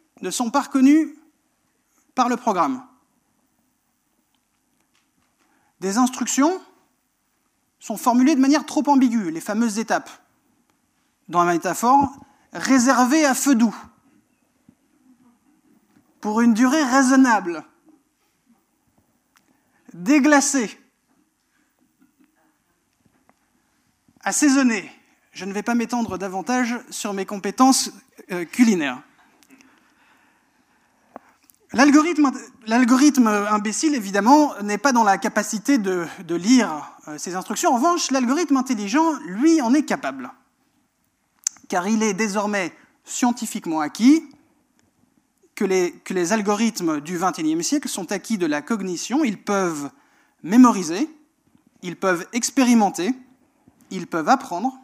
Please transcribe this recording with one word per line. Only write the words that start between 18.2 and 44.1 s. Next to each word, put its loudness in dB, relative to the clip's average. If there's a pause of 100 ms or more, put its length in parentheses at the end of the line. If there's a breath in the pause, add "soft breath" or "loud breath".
déglacées, 2 (3500)
assaisonnées. 0 (400)
Je -14
ne -8
vais -6
pas -2
m'étendre -4
davantage -4 (120)
sur -10
mes -6
compétences, 0 (400)
euh, -6
culinaires. 0 (2750 soft breath)
L'algorithme, 4 (360)
l'algorithme 4
imbécile, -2
évidemment, 2
n'est -4
pas 0
dans 0
la 2
capacité -2
de, -4 (140)
de -8
lire, 0 (160)
euh, -14
ces -10
instructions. -2
En 2
revanche, 0
l'algorithme 0
intelligent, -2 (120)
lui, 2
en 0
est 2
capable. -6 (1400)
Car -2
il 0
est -2
désormais -4 (320 soft breath)
scientifiquement -4
acquis 2 (1300)